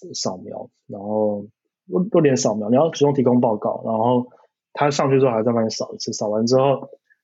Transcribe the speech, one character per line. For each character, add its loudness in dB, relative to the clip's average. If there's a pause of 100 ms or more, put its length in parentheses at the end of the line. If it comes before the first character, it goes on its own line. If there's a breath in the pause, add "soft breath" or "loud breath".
(140)
扫 -6
描， -12 (180)
然 -12
后， -2 (440)
都， 2
都 2
连 4
扫 0
描， -4
你 2
要 4
主 0
动 4
提 0
供 4
报 2
告， -4
然 -2
后 0 (460 soft breath)
他 0
上 0
去 4
之 4
后 4
还 0
在 0
帮 0
你 -2
扫 -8
一 -14
次， -8
扫 -6
完 0
之 4
后 0 (340)